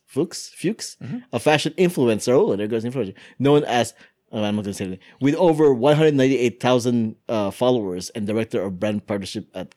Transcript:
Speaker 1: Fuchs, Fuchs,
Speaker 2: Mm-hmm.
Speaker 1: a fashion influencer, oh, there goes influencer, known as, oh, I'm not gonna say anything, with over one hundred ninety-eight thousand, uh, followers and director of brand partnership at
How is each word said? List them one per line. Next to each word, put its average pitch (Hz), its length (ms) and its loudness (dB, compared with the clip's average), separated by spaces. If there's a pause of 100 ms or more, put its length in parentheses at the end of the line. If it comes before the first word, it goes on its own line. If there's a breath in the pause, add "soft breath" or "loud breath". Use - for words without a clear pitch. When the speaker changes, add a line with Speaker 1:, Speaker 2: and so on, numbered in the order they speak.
Speaker 1:
Fuchs, - 440 -6
Fuchs, - 540 -8
Speaker 2:
Mm-hmm. 147 140 -10 (160)
Speaker 1:
a 123 60 -4
fashion 151 380 0
influencer, 139 560 0
oh, 156 220 2
there 104 120 -4
goes 110 180 -4
influencer, 120 300 -6 (240 loud breath)
known 147 260 4
as, 117 280 0 (380 soft breath)
oh, 110 120 -4
I'm 104 120 -2
not 107 80 -4
gonna 98 100 -6
say 101 120 -8
anything, 92 180 -10 (160 soft breath)
with 139 160 2
over 156 380 4
one 131 240 4
hundred 156 180 4
ninety-eight 131 460 2
thousand, 120 540 0 (120)
uh, 104 240 -2
followers 101 600 -2
and 107 160 -8
director 110 340 -4
of 92 180 -6
brand 104 280 -4
partnership 101 460 -8
at 92 240 -12